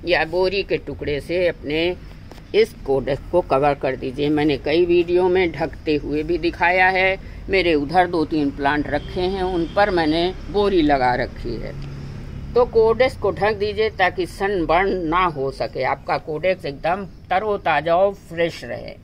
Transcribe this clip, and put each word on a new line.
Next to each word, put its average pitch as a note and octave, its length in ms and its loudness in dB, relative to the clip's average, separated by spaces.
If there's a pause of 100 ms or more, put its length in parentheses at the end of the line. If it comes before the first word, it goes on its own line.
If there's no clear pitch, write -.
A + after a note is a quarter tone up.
या E3 220 2
बोरी F#3 360 0
के F3+ 160 -2
टुकड़े D3 420 -6
से F3 280 0
अपने D#3+ 480 -2 (580)
इस A3 200 4 (120)
कॉडेक्स C3+ 440 -2
को F3 120 4
कवर C#3+ 340 2
कर C3 200 -4
दीजिए। C3+ 340 -4
मैंने D3 280 2
कई D#3 280 2
वीडियो F3 420 4
में F3+ 240 2
ढकते D3+ 440 -4
हुए D3 260 -2
भी E3 160 -2
दिखाया F3 520 2
है। F#3+ 280 2 (300)
मेरे F3+ 280 4
उधर D#3 320 4
दो E3+ 180 0
तीन D3 240 0
प्लांट C#3+ 380 0
रखे D3 320 -4
हैं, F#3 240 -2
उन F3 220 -2 (100)
पर G3+ 160 4
मैंने E3+ 400 2 (180)
बोरी G3 320 2
लगा C3 340 4
रखी A#2+ 400 -4
है। G#2+ 160 -8 (840)
तो B3 120 6
कॉडेक्स A3+ 500 4
को G3+ 160 0
ढक G#3 240 0
दीजिए G#3 360 -2
ताकि F#3 360 0
सनबर्न F#3 680 0 (120)
ना F3+ 180 2
हो C#3 260 -2
सके, B2+ 320 -6
आपका C#3+ 360 -2
कॉडेक्स E3+ 460 -4
एकदम D#3 380 -4 (260)
तरोताज़ा F3 680 0
और G3 180 4
फ्रेश E3+ 500 -4
रहे। A#2 400 -10